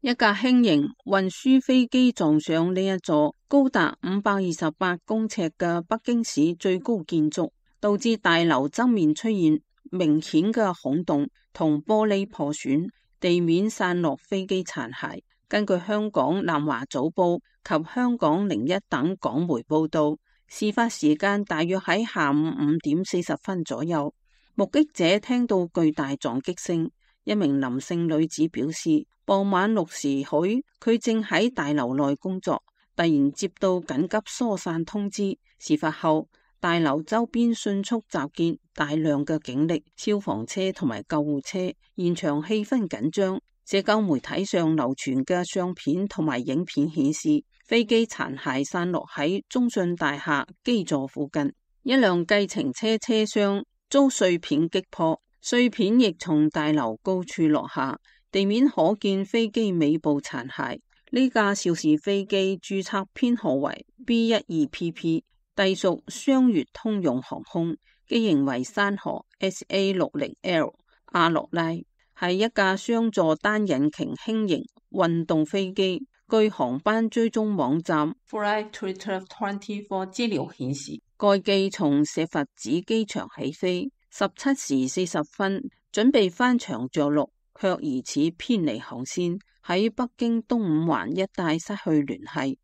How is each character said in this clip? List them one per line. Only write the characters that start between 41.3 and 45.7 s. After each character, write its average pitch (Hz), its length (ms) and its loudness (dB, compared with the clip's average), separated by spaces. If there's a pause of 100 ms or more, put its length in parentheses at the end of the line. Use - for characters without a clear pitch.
車， 185 320 -6 (220)
現 175 220 0
場 151 260 -2
氣 208 220 -2
氛 214 240 -2
緊 120 220 -4
張。 190 300 0 (280)
社 196 140 0
交 214 180 2
媒 170 200 2
體 - 240 -4
上 165 320 2
流 135 180 0
傳 131 300 -2
嘅 180 180 0
相 180 320 -4